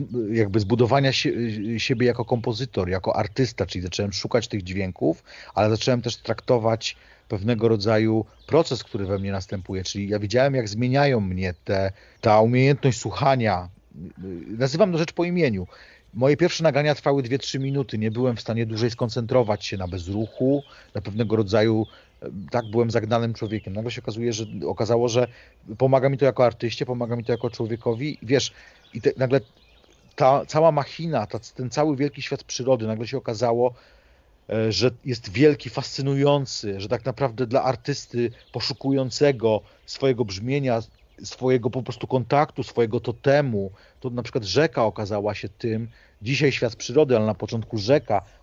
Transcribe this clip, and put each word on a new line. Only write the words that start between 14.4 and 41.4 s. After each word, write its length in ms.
nazywam 340
to 60
rzecz 160
po 100
imieniu. 440
Moje 220
pierwsze 260
nagrania 320
trwały 280
dwie, 160
trzy 200
minuty, 380
nie 140
byłem 240
w 60
stanie 240
dłużej 260
skoncentrować 760
się 120
na 100
bezruchu, 760
na 80
pewnego 340
rodzaju, 520
e, 80
tak, 140
byłem 260
zagnanym 420
człowiekiem. 400
Nagle 180
się 100
okazuje, 320
że, 120
okazało, 420
że 180
pomaga 320
mi 80
to 80
jako 200
artyście, 400
pomaga 300
mi 80
to 80
jako 180
człowiekowi, 720
wiesz, 320
i 80
te, 160
nagle 240
ta 300
cała 260
machina, 560
ta, 120
ten 300
cały 260
wielki 260
świat 220
przyrody, 440
nagle 200
się 100
okazało, 560
e, 220
że 200
jest 260
wielki, 380
fascynujący, 1120
że 80
tak 160
naprawdę 420
dla 160
artysty 680
poszukującego 1120
swojego 400
brzmienia, 560
swojego 460